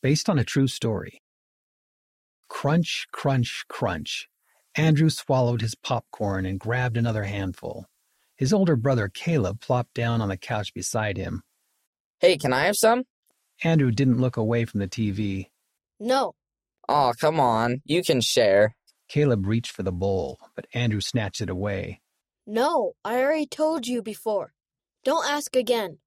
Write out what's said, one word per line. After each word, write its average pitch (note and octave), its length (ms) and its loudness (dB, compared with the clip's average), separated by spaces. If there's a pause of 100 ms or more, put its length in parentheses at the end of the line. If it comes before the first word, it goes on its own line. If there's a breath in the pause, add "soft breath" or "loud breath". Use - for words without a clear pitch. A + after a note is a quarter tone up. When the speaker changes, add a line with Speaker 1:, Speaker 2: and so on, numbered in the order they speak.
Speaker 1:
based D3+ 300 2
on D#3+ 80 4
a A2+ 60 2
true C3+ 240 2
story. G#2 520 -6 (1300)
Crunch, - 600 -2
crunch, C3 580 -2
crunch. - 600 -4 (480)
Andrew D#3 340 4
swallowed B2 500 0
his A2 140 -2
popcorn G2+ 720 -4
and G2 140 -4
grabbed A#2+ 360 -2
another A2+ 280 0
handful. F#2+ 600 -8 (500)
His C#3 160 0
older F#3 240 4
brother A#2 320 0
Caleb A2 520 -2
plopped B2 320 -2
down A#2 280 -2
on G#2 80 -2
the F#2+ 80 -4
couch G#2+ 360 -6
beside G#2 440 -4
him. F2+ 260 -8 (760)
Speaker 2:
"Hey, F3 160 6
can C3+ 160 0
I C#3 140 2
have G3+ 100 0
some?" A#3 300 2 (580)
Speaker 1:
Andrew D#3 260 4
didn't B2+ 300 2
look B2+ 160 0
away A#2 280 0
from G#2 140 -6
the G2 80 -2
T G#2 240 -2
V. G2 400 -6 (480)
Speaker 3:
"No." A#3+ 380 0 (520)
Speaker 2:
"Aw, C3+ 260 4
come D#3 260 2
on. A#2+ 440 2
You E3+ 200 0
can C3+ 160 2
share." G#2+ 560 4 (320)
Speaker 1:
Caleb B2 380 2
reached A2+ 260 -2
for - 100 -10
the F#2 80 -2
bowl, F2+ 480 -2 (160)
but - 180 -12
Andrew A2+ 280 0
snatched G#2 400 -4
it G2 100 -6
away. G2 520 -6 (440)
Speaker 3:
"No, A#3 480 0 (100)
I A#3 160 -2
already D4 260 0
told D#4 420 -2
you A#3+ 120 -2
before. G#3 540 -6 (480)
Don't D4 260 0
ask D4 280 -2
again." A3+ 500 0